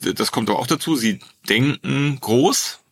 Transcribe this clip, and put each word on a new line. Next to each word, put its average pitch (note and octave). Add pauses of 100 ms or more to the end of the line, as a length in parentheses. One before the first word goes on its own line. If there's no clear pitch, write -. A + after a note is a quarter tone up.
das -
kommt A2
aber F2+
auch A#2
dazu. D#3+
Sie A2 (280)
denken C3+
groß, B2 (120)